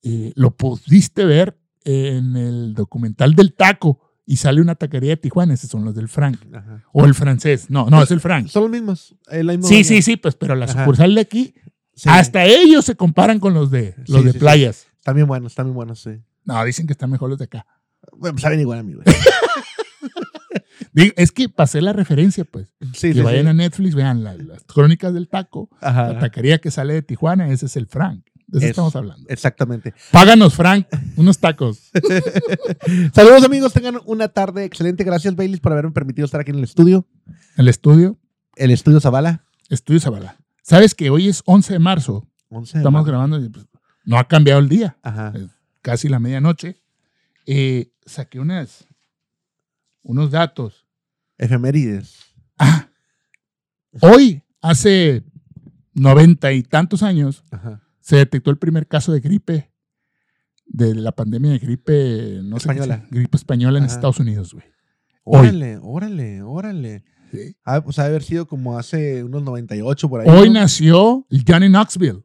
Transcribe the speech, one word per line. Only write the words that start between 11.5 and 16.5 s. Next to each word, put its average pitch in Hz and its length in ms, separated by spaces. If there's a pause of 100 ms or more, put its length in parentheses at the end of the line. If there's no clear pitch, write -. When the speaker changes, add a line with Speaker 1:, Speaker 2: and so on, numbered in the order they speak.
Speaker 2:
Sí. - 140
Speaker 1:
hasta 175 380
ellos 311 400
se 202 100
comparan 185 420
con 190 140
los 147 180
de, 113 240 (120)
los 135 140
Speaker 2:
Sí, 127 40
Speaker 1:
de 127 60
Speaker 2:
sí, - 20
sí. 131 60
Speaker 1:
playas. 147 480 (100)
Speaker 2:
Están - 180
bien 147 120
buenos, 123 260
están 131 140
bien 127 80
buenos, 117 260
sí. 110 220 (220)
Speaker 1:
No, 113 200